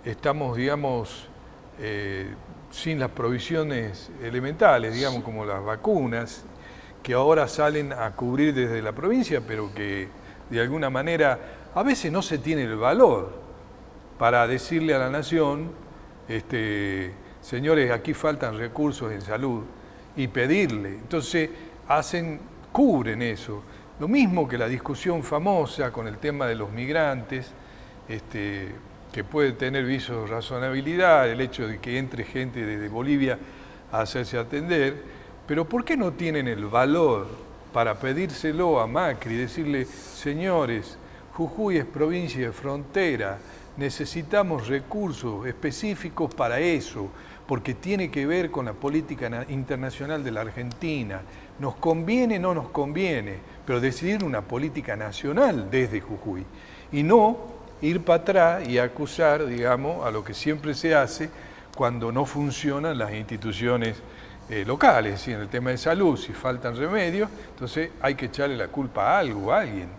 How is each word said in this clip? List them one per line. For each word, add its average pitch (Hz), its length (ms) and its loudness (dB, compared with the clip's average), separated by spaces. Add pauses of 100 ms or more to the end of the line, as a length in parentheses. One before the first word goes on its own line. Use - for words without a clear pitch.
estamos, 131 520 -2
digamos, 131 720 -2 (500)
eh, 101 560 -6 (360)
sin 160 280 -4
las 131 120 0
provisiones 123 1000 -2 (120)
elementales, 123 720 4
digamos, 127 300 -2
como 110 220 -6
las 98 200 -4
vacunas, 113 800 0 (580)
que 127 120 -2
ahora 151 340 6
salen 151 440 2
a 117 180 -2
cubrir 131 420 2
desde 117 300 0
la 107 100 -2
provincia, 160 540 2
pero 107 260 -4
que 98 360 -4 (420)
de 117 100 0
alguna 135 300 0
manera 143 480 2 (360)
a 185 80 2
veces 240 300 2
no 185 80 2
se 160 180 -2
tiene 143 260 0
el 110 120 -2
valor 123 560 6 (840)
para 120 280 6
decirle 156 480 0
a 135 40 4
la 127 100 0
nación, 147 600 0 (580)
este, 101 840 -2 (280)
"Señores, 139 500 2
aquí 120 220 0
faltan 143 460 -2
recursos 120 540 -2
en 98 100 -6
salud", 113 400 -2 (540)
y 135 120 0
pedirle. 127 600 2
Entonces, 156 580 -2 (380)
hacen, 156 540 0 (320)
cubren 123 500 4
eso. 107 400 -4 (360)
Lo 151 100 -2
mismo 190 380 4
que 123 120 -2
la 113 100 2
discusión 143 540 -2
famosa 151 680 0
con 113 160 -6
el 107 120 -8
tema 143 280 -2
de 113 80 0
los 104 160 -4
migrantes, 131 840 -2 (560)
este, 101 640 -6 (400)
que 104 120 -4
puede 143 280 2
tener 131 320 -2
visos 120 440 -2
de 113 60 -4
razonabilidad, 135 960 4
el 117 120 0
hecho 127 260 -2
de 107 120 -6
que 123 200 -4
entre 131 260 -4
gente 123 400 -4
desde 104 240 -4
Bolivia 131 500 2 (540)
a 110 80 2
hacerse 120 360 -2
atender, 147 680 2 (440)
pero 156 200 0
¿por 240 180 0
qué 330 120 2
no 190 160 2
tienen 151 340 0
el 107 200 -2
valor 123 600 4 (460)
para 117 220 2
pedírselo 156 840 0
a 113 60 2
Macri 127 480 -2
y 117 40 0
decirle, 135 480 -2
"Señores, 147 1120 -2 (340)
Jujuy 180 460 0
es 139 60 2
provincia 147 600 -2
de 117 60 -4
frontera, 139 840 -2 (380)
necesitamos 151 880 0
recursos 131 800 -4
específicos 156 880 -4
para 120 240 2
eso, 139 500 0 (380)
porque 127 280 -2
tiene 190 360 -2
que 139 160 -2
ver 170 240 2
con 135 160 -4
la 110 60 -4
política 139 580 -2
na-, 117 180 -6
internacional 139 760 -4
de 127 100 -4
la 107 100 -2
Argentina. 117 800 -6 (380)
Nos 135 160 -4
conviene 202 640 2
o - 20 0
no 180 140 2
nos 139 160 -2
conviene, 143 640 0 (280)
pero 123 160 2
decidir 165 440 0
una 123 180 -2
política 127 540 -4
nacional 139 760 0
desde 113 300 2
Jujuy, 95 440 -6 (480)
y 143 120 2
no 220 520 6 (240)
ir 165 220 0
para 170 200 6
atrás 175 460 4
y 123 100 4
acusar, 147 680 2
digamos, 127 580 0
a 120 60 0
lo 107 140 -4
que 107 100 -8
siempre 147 400 -2
se 160 220 4
hace 147 340 2 (460)
cuando 120 340 0
no 131 140 2
funcionan 143 720 -2
las 107 140 -2
instituciones, 110 880 -2 (480)
eh, 104 160 -2
locales, 113 640 4
y 127 40 -4
en 104 100 -4
el 101 60 -6
tema 123 220 -2
de 127 80 -2
salud, 165 400 4
si - 140 -8
faltan 123 440 -4
remedios, 185 540 0 (200)
entonces 156 400 -4 (100)
hay 139 160 2
que 131 100 -4
echarle 139 300 -2
la 104 100 -2
culpa 120 460 0
a 196 80 6
algo, 110 320 0
a 196 80 6
alguien". 101 280 -6 (100)